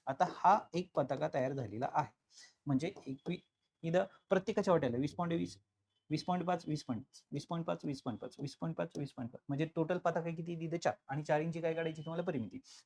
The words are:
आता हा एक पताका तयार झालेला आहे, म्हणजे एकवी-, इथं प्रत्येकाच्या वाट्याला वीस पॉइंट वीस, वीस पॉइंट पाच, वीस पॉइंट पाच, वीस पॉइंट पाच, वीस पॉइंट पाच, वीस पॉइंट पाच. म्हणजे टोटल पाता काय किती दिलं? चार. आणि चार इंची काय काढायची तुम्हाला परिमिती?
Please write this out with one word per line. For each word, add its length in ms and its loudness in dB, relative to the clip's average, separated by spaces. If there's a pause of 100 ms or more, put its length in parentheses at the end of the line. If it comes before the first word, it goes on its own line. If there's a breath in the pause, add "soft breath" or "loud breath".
आता 180 2 (120)
हा 200 8 (160)
एक 220 -2
पताका 380 2
तयार 200 2
झालेला 400 -4
आहे, 180 0 (540 loud breath)
म्हणजे 260 2 (140)
एकवी-, 340 -6 (480)
इथं 180 4 (240 loud breath)
प्रत्येकाच्या 440 4
वाट्याला 240 4
वीस 180 0
पॉइंट 180 0
वीस, 240 -2 (520)
वीस 140 -2
पॉइंट 220 0
पाच, 220 0
वीस 160 -2
पॉइंट 200 -4
पाच, 280 -20
वीस 160 -6
पॉइंट 720 -4
पाच, 200 -10
वीस 180 -8
पॉइंट 180 -4
पाच, 220 -6
वीस 160 -6
पॉइंट 180 -8
पाच. 160 -16
म्हणजे 180 0 (100)
टोटल 220 0
पाता 240 0
काय 100 -4
किती 240 -6
दिलं? 220 -4
चार. 160 2 (140)
आणि 160 -4
चार 180 2
इंची 200 -4
काय 120 2
काढायची 280 -4
तुम्हाला 220 -4
परिमिती? 360 -4 (260 loud breath)